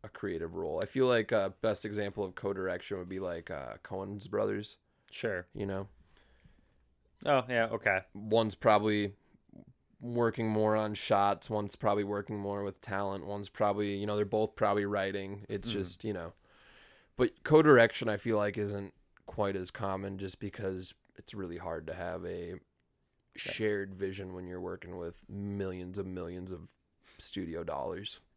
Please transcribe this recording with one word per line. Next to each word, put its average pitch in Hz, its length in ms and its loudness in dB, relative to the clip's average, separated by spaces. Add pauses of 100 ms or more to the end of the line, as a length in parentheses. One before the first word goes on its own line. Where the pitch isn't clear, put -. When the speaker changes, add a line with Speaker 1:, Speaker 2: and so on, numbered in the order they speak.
Speaker 1:
a 101 40 -12
creative 82 460 -4
role. 82 280 -2
I - 40 0
feel 127 200 2
like 117 260 4
a 98 300 2
best 110 220 0
example 104 400 -2
of 92 100 -6
co-direction 92 640 -2
would 90 100 -8
be, 92 100 -6
like, 87 320 -6
uh, 65 320 -8
Coen's 98 460 -8
Brothers. 104 480 -2 (340)
Speaker 2:
Sure. 95 440 -4
Speaker 1:
You 104 120 -4
know? 98 220 -4 (1400)
Speaker 2:
Oh, 135 220 4
yeah, 117 240 2
okay. 101 280 0 (140)
Speaker 1:
One's 107 400 2
probably 104 600 6 (840)
working 117 480 2
more 107 280 4
on 107 180 0
shots, 101 560 2
one's 104 240 -2
probably 104 300 2
working 101 340 -4
more 101 240 -4
with 95 180 -6
talent, 98 460 -4
one's 101 220 -6
probably, 101 480 2
you 104 100 -2
know, 104 80 0
they're 104 100 2
both 107 300 2
probably 101 300 4
writing. 101 640 -2
It's 107 220 -4
Speaker 2:
Mm-hmm. 101 80 -2
Speaker 1:
just, 90 260 -4
you 110 80 -2
know. 87 220 -6 (840)
But - 260 0
co-direction, 139 680 8
I 107 80 0
feel 110 200 0
like, 104 200 2
isn't 101 380 -4 (320)
quite 98 300 0
as 92 160 -4
common 98 460 -4
just 95 200 -6
because 95 560 -6 (220)
it's - 180 -12
really 87 240 -6
hard 82 300 -6
to 78 60 -8
have 87 300 -6
a 87 300 -6 (800)
shared 101 600 -2
vision 95 400 -6
when 92 120 -8
you're 90 140 -8
working 87 380 -8
with 87 300 -10
millions 98 680 -6
and 92 160 -6
millions 90 380 -8
of 82 160 -12 (500)
studio 85 460 -6
dollars. 82 560 -6 (160)